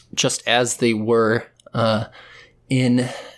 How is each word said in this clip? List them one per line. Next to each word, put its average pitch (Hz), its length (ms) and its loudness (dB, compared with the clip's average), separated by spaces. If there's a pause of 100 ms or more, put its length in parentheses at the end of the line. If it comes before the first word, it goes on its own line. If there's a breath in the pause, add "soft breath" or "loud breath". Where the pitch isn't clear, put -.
(140)
just - 340 -2
as 120 300 0
they 117 160 2
were, 110 540 0 (260)
uh, 110 320 0 (640 loud breath)
in 127 400 2 (280 loud breath)